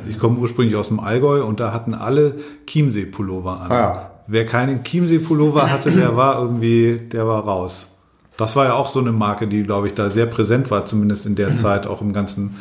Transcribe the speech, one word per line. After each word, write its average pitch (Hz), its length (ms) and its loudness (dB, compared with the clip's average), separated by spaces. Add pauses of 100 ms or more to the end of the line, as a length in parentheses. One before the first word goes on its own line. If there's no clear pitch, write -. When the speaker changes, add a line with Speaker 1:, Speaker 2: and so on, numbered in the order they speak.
Speaker 1:
ich 107 100 -8
komme 117 200 2
ursprünglich 117 380 0
aus 101 120 -2
dem 107 120 -2
Allgäu 135 440 0
und 107 160 -4
da 110 120 -4
hatten 113 220 -6
alle 135 400 0 (320)
Chiemsee-Pullover 95 920 -2
an. 90 100 -6
Speaker 2:
Ah, 113 80 2
ja. 98 320 -2 (160)
Speaker 1:
Wer 110 200 0
keinen 123 380 0
Chiemsee-Pullover 156 880 2
hatte, 139 200 0
Speaker 2:
<clears throat> - 20 4
Speaker 1:
der 120 240 4
war 127 240 4
irgendwie, 117 600 2 (120)
der 113 140 -2
war 110 180 0
raus. 92 440 -4 (480)
Das 110 200 -2
war 139 80 4
ja 127 100 2
auch 135 140 0
so 135 120 -2
eine 120 120 0
Marke, 107 340 0
die, 104 180 0
glaub 101 200 0
ich, 101 100 -2
da 104 140 0
sehr 107 180 2
präsent 117 440 0
war, 101 160 0
zumindest 104 400 0
in 104 100 -2
der 101 200 0
Speaker 2:
<clears throat> - 0 -
Speaker 1:
Zeit, 101 300 0
auch 101 140 -8
im 104 120 -2
ganzen 101 480 -4